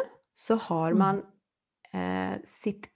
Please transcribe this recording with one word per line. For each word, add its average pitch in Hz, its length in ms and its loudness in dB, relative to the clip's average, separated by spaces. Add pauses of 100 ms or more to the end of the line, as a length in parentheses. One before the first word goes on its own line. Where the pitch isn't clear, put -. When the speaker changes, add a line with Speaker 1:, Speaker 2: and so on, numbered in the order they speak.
(340)
Speaker 1:
så - 220 0
har 165 360 0
Speaker 2:
Mm. 175 80 4
Speaker 1:
man, 196 240 4 (800)
eh, 185 420 -2
sitt - 500 -8